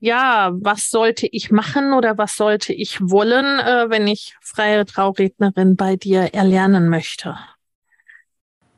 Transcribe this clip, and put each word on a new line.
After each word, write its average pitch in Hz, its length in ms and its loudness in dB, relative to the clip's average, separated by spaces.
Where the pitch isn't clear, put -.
ja, 233 520 0
was 202 360 -4
sollte 226 420 0
ich - 180 -8
machen 277 440 0
oder 233 240 2
was 208 180 -4
sollte 208 380 0
ich 185 260 -10
wollen, 233 600 2
äh, 240 300 0
wenn 214 160 0
ich - 360 -4
freie 214 440 0
Traurednerin 190 920 0
bei 190 180 0
dir 190 380 -2
erlernen 190 560 2
möchte? - 480 -6